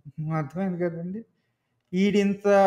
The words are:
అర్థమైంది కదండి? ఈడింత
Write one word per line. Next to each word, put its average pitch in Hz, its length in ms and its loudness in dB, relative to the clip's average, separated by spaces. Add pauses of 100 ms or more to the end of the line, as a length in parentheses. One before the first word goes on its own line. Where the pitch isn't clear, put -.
(320)
అర్థమైంది 170 520 -4
కదండి? 175 400 -8 (680)
ఈడింత 196 520 2 (200)